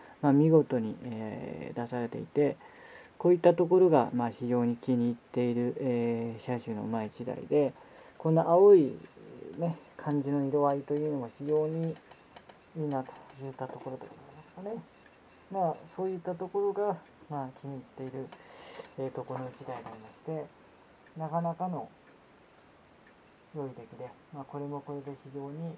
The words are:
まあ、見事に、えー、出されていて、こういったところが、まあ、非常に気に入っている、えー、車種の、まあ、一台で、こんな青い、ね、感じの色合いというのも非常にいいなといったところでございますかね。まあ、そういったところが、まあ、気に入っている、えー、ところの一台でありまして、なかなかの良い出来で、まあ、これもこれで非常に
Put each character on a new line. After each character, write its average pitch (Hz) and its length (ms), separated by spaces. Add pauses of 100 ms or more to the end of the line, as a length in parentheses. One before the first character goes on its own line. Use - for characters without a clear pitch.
(220)
ま 143 80
あ、 135 40
見 156 180
事 151 260
に、 110 260
え 110 720
ー、 120 60
出 117 80
さ 123 100
れ 120 80
て 233 120
い 110 60
て、 143 300 (640)
こ 180 120
う 180 40
い 180 40
っ - 20
た 175 160
と 180 100
こ 185 140
ろ 185 100
が、 139 240
ま 120 120
あ、 117 40
非 120 180
常 120 160
に 120 140
気 - 140
に 120 140
入 120 80
っ - 20
て - 280
い 120 120
る、 120 240
え 117 600
ー、 - 60
車 123 140
種 117 160
の、 104 80
ま 110 160
あ、 107 60
一 117 200
台 - 120 (120)
で、 143 240 (460)
こ 160 100
ん 160 60
な 160 120
青 190 280
い、 135 200 (640)
ね、 170 180 (220)
感 147 240
じ 135 80
の 143 180
色 143 200
合 139 80
い 143 60
と 143 120
い 147 140
う 151 60
の 143 40
も 120 120 (100)
非 143 80
常 151 200
に 160 280 (840)
い 156 80
い - 20
な 135 160
と - 80 (320)
い 139 60
っ 131 40
た 131 140
と - 120
こ - 100
ろ 131 80
で - 60 (520)
ご 185 80
ざ 202 60
い - 0
ま 226 80
す - 0
か 165 40
ね。 - 200 (500)
ま 185 200
あ、 - 40 (220)
そ 185 80
う 190 40
い 190 60
っ 175 40
た 180 140
と 175 140
こ 196 120
ろ 202 120
が、 202 240 (340)
ま 143 140
あ、 131 60 (120)
気 139 60
に 139 60
入 135 40
っ 127 40 (160)
て 135 60
い - 20
る、 131 220 (720)
え 135 100
ー、 127 40
と 127 120
こ 131 100
ろ 131 80
の 127 80
一 131 180
台 123 100
で 113 80
あ 120 60
り 113 80
ま 151 400
し 147 60
て、 - 0 (720)
な 160 100
か 165 140
な 170 120
か 180 140
の 165 220 (1600)
良 147 120
い 131 60
出 127 100
来 117 180
で、 123 100 (240)
ま 143 80
あ、 - 40
こ 147 140
れ 143 60
も 143 140
こ 147 140
れ 143 80
で 139 240
非 135 100
常 143 160
に 160 260